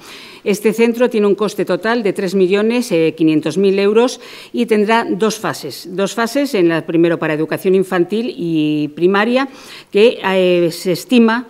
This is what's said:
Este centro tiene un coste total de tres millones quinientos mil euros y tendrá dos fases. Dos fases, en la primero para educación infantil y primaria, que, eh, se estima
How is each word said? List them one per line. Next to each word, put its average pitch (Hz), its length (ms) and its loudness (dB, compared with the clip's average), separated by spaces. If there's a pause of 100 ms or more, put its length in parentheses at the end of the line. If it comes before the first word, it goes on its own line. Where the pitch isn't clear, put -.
(440)
Este 202 280 0
centro 233 380 2
tiene 214 180 0
un 196 80 4
coste 196 300 -2
total 220 380 -2
de 190 100 0
tres 190 200 -4
millones 208 600 2 (240)
quinientos 156 400 2
mil 196 220 2
euros 208 420 2 (320)
y 240 120 0
tendrá 220 440 2
dos 208 260 -2
fases. - 560 -8
Dos 190 220 -4
fases, 254 400 -2
en 180 160 2
la 160 160 0
primero 170 340 2
para 160 140 -2
educación 160 420 0
infantil 190 600 -2
y 151 580 -2
primaria, 214 540 0 (420)
que, 220 320 4
eh, 180 480 2
se 175 220 -4
estima 233 560 2